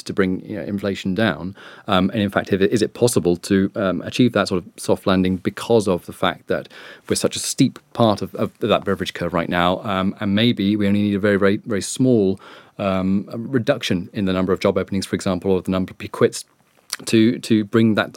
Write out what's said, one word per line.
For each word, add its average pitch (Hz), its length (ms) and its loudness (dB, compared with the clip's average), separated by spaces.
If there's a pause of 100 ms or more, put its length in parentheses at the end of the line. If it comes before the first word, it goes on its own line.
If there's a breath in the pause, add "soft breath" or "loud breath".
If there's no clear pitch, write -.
to - 60 -8
bring, 92 320 0
you 107 120 -10
know, 85 60 -8
inflation 98 520 -4
down? 92 400 -2 (320 loud breath)
Um, 95 240 2
and 113 100 -2
in 101 100 0
fact, - 220 -2
if 95 80 0
it, 98 100 4
is 107 120 2
it - 120 0
possible 87 420 2
to, 98 380 0
um, 95 280 -2
achieve 117 300 2
that 98 160 2
sort 92 160 -2
of - 120 -20
soft - 300 -2
landing 92 300 2
because 104 520 0
of 87 180 -2
the 87 60 -14
fact - 340 -4
that 80 220 -4 (400 loud breath)
we're 104 80 0
such - 200 -2
a - 20 -6
steep - 400 0 (140)
part 110 300 2
of, 95 140 -10
of 110 220 -4
that 104 260 0
beverage 95 300 -4
curve 85 200 -4
right 85 140 -2
now, 87 320 2
um, 95 400 -2
and 101 140 0
maybe 104 420 2
we 104 100 0
only 104 160 2
need 104 120 0
a 98 60 -2
very, 101 160 2
very, 98 220 2
very 104 240 -6
small, 107 580 2 (380 loud breath)
um, 95 560 0
reduction 117 800 -2
in 104 120 -4
the 92 80 0
number 92 200 0
of 87 80 0
job 98 180 2
openings, 95 280 -4
for - 80 -4
example, 92 380 -2
or 92 100 0
the - 80 -6
number 92 200 -2
of - 80 -18
people - 200 -12
quits - 260 0 (600)
to, 113 320 4
to 107 260 2
bring 110 300 4
that, 104 220 -2